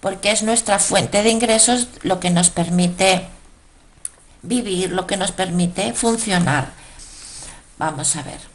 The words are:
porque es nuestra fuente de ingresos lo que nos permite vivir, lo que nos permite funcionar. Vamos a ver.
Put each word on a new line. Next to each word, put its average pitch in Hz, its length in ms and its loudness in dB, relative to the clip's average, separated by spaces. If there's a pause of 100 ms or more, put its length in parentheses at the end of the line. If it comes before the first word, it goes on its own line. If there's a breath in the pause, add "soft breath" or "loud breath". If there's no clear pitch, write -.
porque 196 300 -2
es 214 120 0
nuestra 214 360 2
fuente 202 440 2
de 226 80 4
ingresos 226 580 2 (140)
lo 185 180 0
que 180 80 -2
nos 175 220 4
permite 180 760 2 (1160)
vivir, 190 500 -2
lo 180 140 -2
que 202 100 -2
nos 196 160 -2
permite 180 640 -2
funcionar. 185 800 0 (1040 loud breath)
Vamos 156 380 -4
a 147 60 -8
ver. - 180 -12 (140)